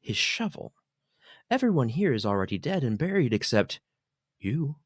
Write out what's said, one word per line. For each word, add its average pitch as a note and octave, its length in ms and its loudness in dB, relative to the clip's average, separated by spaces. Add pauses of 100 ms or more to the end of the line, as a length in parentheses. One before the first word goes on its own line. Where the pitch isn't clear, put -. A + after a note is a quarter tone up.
his A2 160 -4
shovel? - 580 -4 (760)
Everyone G#3 380 2
here D#3+ 240 0
is A2 140 0
already G2 320 0
dead E3+ 260 -2
and A2 140 0
buried E3 340 2
except - 480 0 (580)
you. D3 460 -4